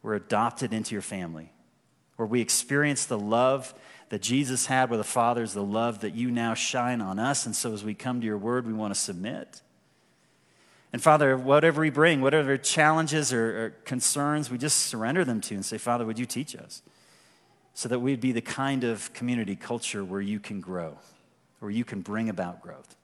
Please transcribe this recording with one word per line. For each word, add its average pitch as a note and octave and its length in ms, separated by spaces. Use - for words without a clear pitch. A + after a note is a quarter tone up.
We're G#2+ 140
adopted A2 560
into A2 220
your G2+ 80
family, E2 500
where A2+ 120
we A#2+ 120
experience C#3 680
the A2+ 140
love B2+ 540
that G#2 140
Jesus B2+ 460
had C3 220
with A2+ 100
the G#2 40
Father A#2+ 400
is G#2+ 100
the G2+ 100
love A2 360
that G#2+ 160
you B2 160
now A#2 220
shine B2 480
on F#2+ 180
us. C#3 260
And A2 100
so A#2 180
as G#2 100
we G#2+ 100
come B2 280
to A2+ 40
your G#2+ 120
word, A#2+ 280
we A2+ 80
want G#2+ 200
to - 60
submit. G2+ 640
And A#2+ 120
Father, D3 340
whatever D3 440
we D#3 100
bring, D3 300
whatever C#3 360
challenges D3+ 760
or, A2+ 340
or G#2 40
concerns, C#3+ 680
we B2 80
just C#3+ 220
surrender B2+ 440
them A#2 180
to - 120
you G2+ 40
and G2 80
say, G#2+ 120
"Father, A#2+ 280
would A2 120
you B2 80
teach C3+ 300
us?" - 260
So - 140
that B2 100
we'd C3 200
be B2+ 120
the A#2 100
kind C3+ 420
of A2+ 300
community A#2 420
culture A2 480
where F#2+ 180
you G2+ 180
can G2+ 200
grow, E2+ 380
where G#2 100
you A#2 160
can G2 160
bring G#2+ 280
about F2 320
growth. - 420